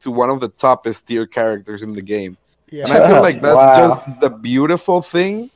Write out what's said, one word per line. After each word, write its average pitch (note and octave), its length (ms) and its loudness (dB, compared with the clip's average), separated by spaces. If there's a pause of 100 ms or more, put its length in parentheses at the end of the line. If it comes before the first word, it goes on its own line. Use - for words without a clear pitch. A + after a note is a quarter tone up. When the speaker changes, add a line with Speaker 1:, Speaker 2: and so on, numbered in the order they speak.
Speaker 1:
to C3 100 -10
one A#2+ 180 0
of C3+ 120 -4
the A#2 80 -6
toppest B2 580 -2
tier A2+ 180 -6
characters G#2+ 560 -6
in G#2+ 120 -14
the G2+ 80 -12
game. F#2+ 360 -10 (320)
Speaker 2:
Yeah. D3 140 -14
Speaker 1:
And C3+ 100 -4
I D#3 140 4
feel D#3 140 4
like C3 200 0
that's C#3+ 140 2
Speaker 3:
Wow. C3+ 200 6
Speaker 1:
just B2+ 440 0
the C#3 100 0
beautiful C#3 720 -2
thing G3 540 -4